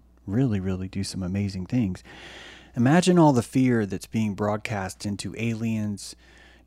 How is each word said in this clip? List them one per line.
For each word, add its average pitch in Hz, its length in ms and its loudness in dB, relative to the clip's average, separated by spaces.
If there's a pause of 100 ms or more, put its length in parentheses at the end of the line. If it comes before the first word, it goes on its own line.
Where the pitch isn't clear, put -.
(280)
really, 107 320 0
really 95 280 -4
do 98 160 -6
some 95 200 -8
amazing 92 420 -2
things. 101 380 -2 (720)
Imagine 175 420 4
all 156 160 8
the 120 80 2
fear 120 460 2
that's 95 180 -8
being 110 300 -2
broadcast 104 720 -4
into 101 300 -6
aliens, 110 800 -4 (520)